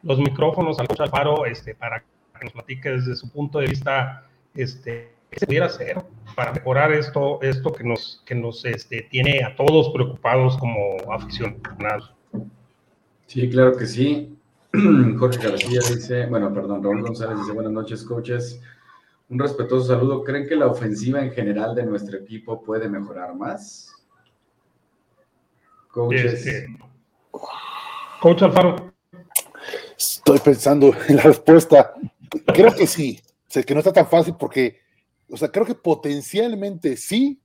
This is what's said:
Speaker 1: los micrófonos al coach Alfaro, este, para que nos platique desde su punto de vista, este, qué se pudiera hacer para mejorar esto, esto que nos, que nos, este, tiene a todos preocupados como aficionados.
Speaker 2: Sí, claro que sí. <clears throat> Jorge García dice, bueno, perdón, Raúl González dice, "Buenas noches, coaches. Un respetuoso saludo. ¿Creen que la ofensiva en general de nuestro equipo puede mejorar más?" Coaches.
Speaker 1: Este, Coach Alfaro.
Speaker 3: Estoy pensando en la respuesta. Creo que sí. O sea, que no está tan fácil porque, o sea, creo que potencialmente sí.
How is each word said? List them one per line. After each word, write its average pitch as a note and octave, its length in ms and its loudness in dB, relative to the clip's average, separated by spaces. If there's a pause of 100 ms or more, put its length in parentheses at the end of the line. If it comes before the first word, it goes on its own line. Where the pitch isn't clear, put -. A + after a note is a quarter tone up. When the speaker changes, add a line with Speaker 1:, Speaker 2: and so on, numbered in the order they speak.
Speaker 1:
los C#3 160 0
micrófonos D#3 580 0
al - 80 -4
coach D3 140 -4
Alfaro, C#3+ 440 0
este, A2+ 300 -10
para A2+ 240 -10 (400)
que B2+ 60 -16
nos A#2 80 -14
platique C3 380 -12
desde B2+ 260 -4
su - 160 -16
punto D3 260 -6
de C#3 80 0
vista, C3+ 580 -4 (300)
este, - 560 -10 (180)
qué - 120 -10
se G3 60 -2
pudiera E3 200 0
hacer - 340 -8 (360)
para A#2+ 160 -4
mejorar C#3 400 0
esto, C#3+ 500 -2
esto C3 300 -4
que - 100 -10
nos, A#2 420 -6
que B2 120 -8
nos, A#2 280 -8
este, A2+ 460 -10
tiene C3 320 2
a - 140 -8
todos D3+ 360 4
preocupados B2+ 640 0
como G#2+ 380 -4 (140)
aficionados. G#2 1040 -8 (1120)
Speaker 2:
Sí, B2 240 -2
claro B2+ 260 6
que G#2+ 100 -6
sí. C#3+ 520 -2 (340)
<clears throat> C#3+ 460 4
Jorge B2 300 0
García A#2+ 320 -2 (120)
dice, A#2+ 340 -4
bueno, G#2 280 -2
perdón, G2 300 -6
Raúl G#2 180 -2
González A2 360 -8
dice, G2+ 120 -8
"Buenas A2 220 -6
noches, G#2+ 320 -8
coaches. A#2+ 580 -8 (680)
Un B2 120 -4
respetuoso B2+ 460 -2
saludo. B2+ 360 0
¿Creen C#3 240 -6
que D#3+ 80 -4
la C#3+ 140 2
ofensiva A#2+ 520 -4
en B2+ 120 -6
general G#2 420 -4
de A#2+ 100 -2
nuestro G2+ 340 -6
equipo G#2+ 440 -12
puede A2 260 -6
mejorar G2+ 460 -10
más?" - 580 -14 (2000)
Coaches. A#2+ 560 -2
Speaker 1:
Este, - 300 -10 (1400)
Coach F3 220 6
Alfaro. F3+ 500 2 (1040)
Speaker 3:
Estoy - 440 2
pensando C#3 520 6 (160)
en C#3+ 80 8
la - 60 4
respuesta. D#3 720 8 (580)
Creo A3+ 220 8
que F#3+ 120 2
sí. C#3+ 340 -4 (280)
O - 20 -20
sea, C3 120 -2
que - 120 -2
no D3 60 2
está F#3 120 2
tan F3 140 6
fácil E3+ 320 2
porque, B2+ 420 -2 (480)
o B2+ 80 -16
sea, C#3+ 140 -4
creo G#3 140 0
que A#3 100 -6
potencialmente F3 1200 -4
sí. C4+ 480 -2